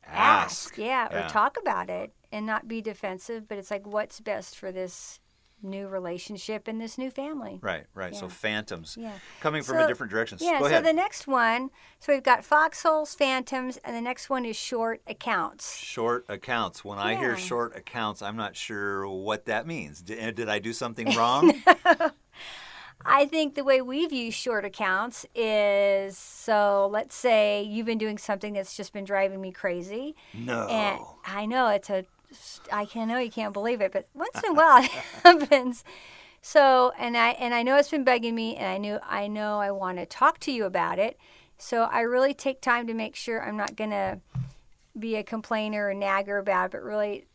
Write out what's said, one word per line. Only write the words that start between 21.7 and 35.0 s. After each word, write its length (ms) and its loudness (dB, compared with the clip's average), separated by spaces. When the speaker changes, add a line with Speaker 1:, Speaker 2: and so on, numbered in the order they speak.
Speaker 2:
I 220 6
think 300 -2
the 80 -4
way 180 4
we 240 -2
view 240 -4
short 340 -4
accounts 720 -4
is, 800 2
so 760 2
let's 240 -4
say 460 4
you've 240 -4
been 120 -2
doing 180 -4
something 360 -6
that's 240 -8
just 160 -10
been 120 -8
driving 360 0
me 100 -8
crazy. 640 -6
Speaker 1:
No. 360 -4
Speaker 2:
And 320 0
I 220 -6
know 220 2
it's 220 0
a, 140 -2
I 120 -2
can 240 -6
know 100 0
you 120 -2
can't 220 -6
believe 280 -2
it, 120 2
but 220 -4
once 300 -6
in 80 0
a 20 2
while 300 10
<laughs> 0 -
it 60 -2